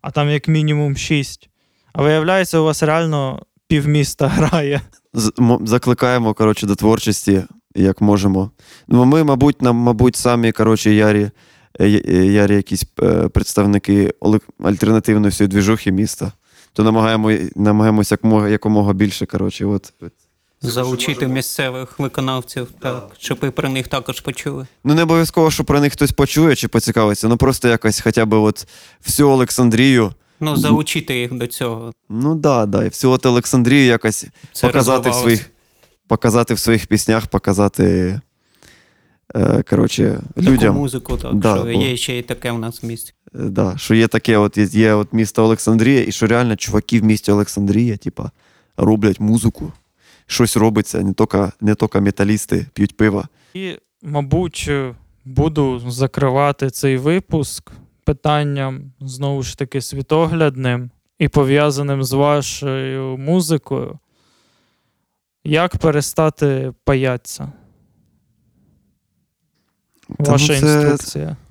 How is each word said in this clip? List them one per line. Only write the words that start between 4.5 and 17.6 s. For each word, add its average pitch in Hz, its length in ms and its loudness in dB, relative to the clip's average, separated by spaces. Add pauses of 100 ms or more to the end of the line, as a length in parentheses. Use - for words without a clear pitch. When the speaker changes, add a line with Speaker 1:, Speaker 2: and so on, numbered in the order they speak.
Speaker 2:
З-, 107 260 -2
м-, 120 240 4
закликаємо, 120 720 0
коротше, 107 340 0
до 98 80 2
творчості, 104 680 0 (320)
як 95 260 2
можемо. 101 500 2 (360)
Ну, 123 180 4
ми, 151 180 4
мабуть, 139 380 2
нам, 120 140 2
мабуть, 120 400 2
самі, 117 360 2
коротше, 110 420 2
ярі, 104 380 2 (480)
е, 104 280 4
е, 92 180 4
ярі 101 300 4
якісь, 95 300 -2 (160)
е, 85 260 2
представники 101 920 0
оле-, 107 200 2 (240)
альтернативної 104 680 2
всієї 101 180 0
двіжухи 101 420 0
міста. 98 400 -4 (420)
То 107 100 0
намагаємо-, 110 720 2
намагаємось 107 560 2